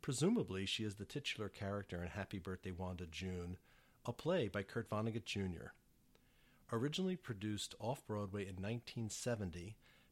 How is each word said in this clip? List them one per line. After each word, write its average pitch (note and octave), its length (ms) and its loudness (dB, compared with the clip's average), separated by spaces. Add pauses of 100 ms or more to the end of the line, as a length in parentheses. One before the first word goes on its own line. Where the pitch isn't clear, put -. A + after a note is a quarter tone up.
Presumably, B2 640 4
she - 180 2
is G#2 120 0
the G2+ 100 -6
titular - 440 -2
character G2 520 -2
in F2 60 0
Happy G2 320 -2
Birthday, F#2 320 -4
Wanda F2+ 340 -2
June, F2+ 520 -2 (480)
a A#2+ 80 -2
play D#3+ 340 2
by G2+ 160 0
Kurt A2 260 -4
Vonnegut A2 360 0
Junior. F#2+ 480 -2 (960)
Originally D#3 440 2
produced G#2 640 -2
off-Broadway G#2 680 0
in F#2 140 -4
nineteen A2+ 480 -2
seventy, G2+ 680 0 (360)